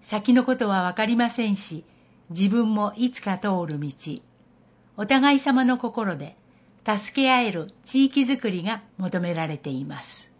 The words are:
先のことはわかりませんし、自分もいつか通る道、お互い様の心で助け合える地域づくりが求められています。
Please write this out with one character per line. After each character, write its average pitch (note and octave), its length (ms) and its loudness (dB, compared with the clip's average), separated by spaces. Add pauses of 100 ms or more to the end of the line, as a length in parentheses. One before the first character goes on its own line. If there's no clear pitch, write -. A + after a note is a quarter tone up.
先 G#3+ 320 0
の B3 120 6
こ B3+ 100 2
と A#3 140 -2
は F#3+ 140 2
わ F3+ 100 -2
か A3 120 -2
り A#3 120 2
ま A#3 120 2
せ A#3 200 -2
ん G3+ 80 0
し、 D#3+ 260 -12 (460)
自 F3+ 180 0
分 A3 280 2
も G#3 200 0
い B3 140 0
つ - 120 -12
か F#3+ 180 -2
通 F#3 260 0
る D3+ 140 -6
道、 D3 120 -6 (1040)
お G3+ 100 -4
互 C#4 300 6
い - 20 4
様 C4 260 2
の B3 140 2
心 A3 360 -2
で C#3+ 200 -12 (500)
助 G#3+ 380 -2
け C4 80 4
合 B3+ 100 4
え A3 100 -2
る E3 220 -8 (120)
地 C4+ 200 4
域 C4+ 160 2
づ C4 160 0
く G#3+ 140 -2
り F3+ 100 -4
が G#3 220 -6 (140)
求 F#3 220 -2
め F3 140 -2
ら D#3+ 140 -2
れ D3+ 100 -6
て C#3+ 140 -8
い C3 120 -4
ま C#3 200 -12
す。 - 260 -18 (100)